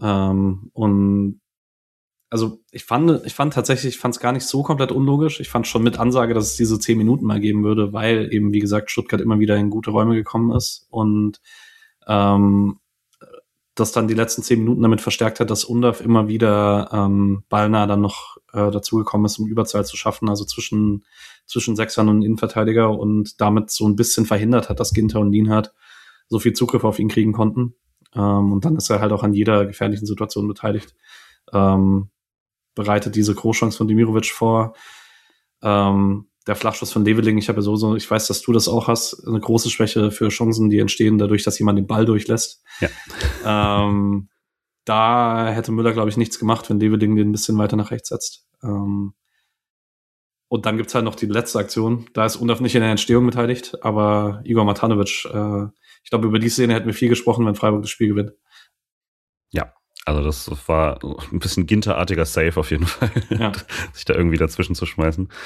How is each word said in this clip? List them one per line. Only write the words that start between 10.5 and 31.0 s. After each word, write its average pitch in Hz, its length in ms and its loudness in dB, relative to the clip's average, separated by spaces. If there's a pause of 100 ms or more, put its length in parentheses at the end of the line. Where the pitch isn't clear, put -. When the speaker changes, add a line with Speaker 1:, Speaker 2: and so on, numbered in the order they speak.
Speaker 1:
ist - 380 -4
und, 104 500 0 (640)
ähm, 101 720 4 (1000)
das 113 140 0
dann 113 160 0
die 110 80 0
letzten 113 300 -2
zehn 117 160 2
Minuten 110 220 0
damit 113 180 4
verstärkt - 400 -2
hat, 110 100 -2
dass 104 140 -2
Undav 120 360 0
immer 110 280 2
wieder, 104 640 2
ähm, 101 560 2
ballnah 107 400 2
dann 104 120 2
noch, - 360 -4 (160)
äh, 104 180 0
dazugekommen 107 560 0
ist, 104 140 -4
um 107 80 -4
Überzahl 110 360 -2
zu - 120 -12
schaffen, - 320 -4
also 104 160 -2
zwischen, 104 600 -2 (400)
zwischen 117 300 -4
Sechsern 110 340 0
und 107 140 4
Innenverteidiger 110 680 2
und 107 500 -2
damit 107 320 2
so 107 160 0
ein 104 80 4
bisschen 113 300 2
verhindert 110 420 2
hat, - 100 -4
dass 117 140 -4
Ginter 107 260 2
und 104 140 2
Lienhardt 107 420 2 (540)
so 113 100 -2
viel 113 140 2
Zugriff 117 320 0
auf 107 160 0
ihn 110 80 0
kriegen 107 240 2
konnten. 113 420 -2 (400)
Ähm, 101 380 2
und 98 120 0
dann 160 120 2
ist - 140 -2
er 104 100 2
halt 104 100 2
auch 104 140 0
an 104 100 2
jeder 104 320 2
gefährlichen 104 400 -4
Situation 104 400 -6
beteiligt. 104 480 -6 (580)